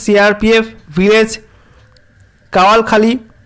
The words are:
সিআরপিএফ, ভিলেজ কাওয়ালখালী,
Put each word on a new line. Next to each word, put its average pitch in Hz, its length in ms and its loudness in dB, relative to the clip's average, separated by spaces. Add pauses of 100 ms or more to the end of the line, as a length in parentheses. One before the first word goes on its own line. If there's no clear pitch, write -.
সিআরপিএফ, 208 600 0 (340)
ভিলেজ 214 320 2 (1300)
কাওয়ালখালী, 220 580 0 (320)